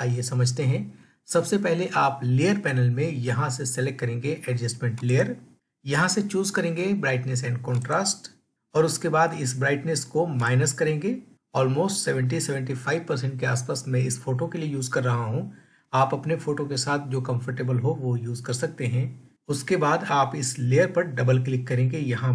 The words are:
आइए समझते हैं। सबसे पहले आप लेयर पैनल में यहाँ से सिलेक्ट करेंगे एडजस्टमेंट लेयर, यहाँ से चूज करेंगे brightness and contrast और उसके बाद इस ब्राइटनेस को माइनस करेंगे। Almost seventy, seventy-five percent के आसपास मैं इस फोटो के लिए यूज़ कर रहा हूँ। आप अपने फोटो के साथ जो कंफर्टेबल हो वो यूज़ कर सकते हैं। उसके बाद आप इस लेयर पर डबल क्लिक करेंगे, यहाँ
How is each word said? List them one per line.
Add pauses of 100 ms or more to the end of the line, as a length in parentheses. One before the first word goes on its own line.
आइए
समझते
हैं। (480)
सबसे
पहले
आप
लेयर
पैनल
में
यहाँ
से
सिलेक्ट
करेंगे
एडजस्टमेंट
लेयर, (480)
यहाँ
से
चूज
करेंगे
brightness
and
contrast (440)
और
उसके
बाद
इस
ब्राइटनेस
को
माइनस
करेंगे। (380)
Almost
seventy,
seventy-five
percent
के
आसपास
मैं
इस
फोटो
के
लिए
यूज़
कर
रहा
हूँ। (400)
आप
अपने
फोटो
के
साथ (100)
जो
कंफर्टेबल
हो
वो
यूज़
कर
सकते
हैं। (460)
उसके
बाद
आप
इस
लेयर
पर
डबल
क्लिक
करेंगे,
यहाँ